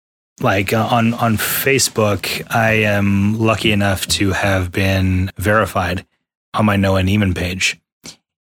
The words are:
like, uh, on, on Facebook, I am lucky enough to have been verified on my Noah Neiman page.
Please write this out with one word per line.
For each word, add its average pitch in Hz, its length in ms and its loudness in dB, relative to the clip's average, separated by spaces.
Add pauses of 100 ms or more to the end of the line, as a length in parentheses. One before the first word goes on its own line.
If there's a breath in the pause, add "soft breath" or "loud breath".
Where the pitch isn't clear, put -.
(400)
like, 104 320 0
uh, 110 200 0
on, 117 220 2
on 113 240 0
Facebook, - 1160 -2
I 113 200 2 (100)
am 101 520 2
lucky 110 360 2
enough 101 340 0
to 98 240 0
have 92 400 0
been 95 680 0
verified 95 680 0 (480)
on 107 120 2
my 101 100 2
Noah 95 260 2
Neiman 95 320 0
page. 90 460 -4 (640 loud breath)